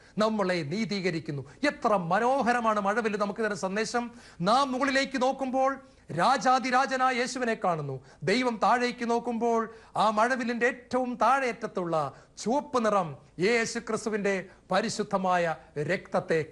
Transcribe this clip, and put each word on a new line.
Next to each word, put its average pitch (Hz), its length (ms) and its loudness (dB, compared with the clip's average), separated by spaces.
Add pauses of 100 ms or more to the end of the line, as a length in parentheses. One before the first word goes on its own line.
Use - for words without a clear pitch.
(180)
നമ്മളെ 196 440 0
നീതീകരിക്കുന്നു. 165 880 -4 (160)
എത്ര 240 300 2
മനോഹരമാണ് 220 840 2
മഴവിൽ 208 360 0
നമുക്ക് 208 240 -2
തരുന്ന 214 140 -2
സന്ദേശം. 220 560 -4 (300)
നാം 254 320 2
മുകളിലേക്ക് 269 500 0
നോക്കുമ്പോൾ 262 580 0 (380)
രാജാതിരാജനായ 262 1000 2
യേശുവിനെ 240 480 -2
കാണുന്നു. 147 400 -4 (180)
ദൈവം 226 400 0
താഴേക്ക് 233 480 2
നോക്കുമ്പോൾ 233 640 0 (220)
ആ 196 140 4
മഴവില്ലിന്റെ 240 560 0
ഏറ്റവും 247 560 -2
താഴെയറ്റത്തുള്ള 202 920 0 (260)
ചുവപ്പ് 254 460 0
നിറം 185 320 0 (240)
യേശു 226 380 0
ക്രിസ്തുവിന്റെ 208 680 -2 (260)
പരിശുദ്ധമായ 185 840 0 (220)
രക്തത്തെ 165 720 0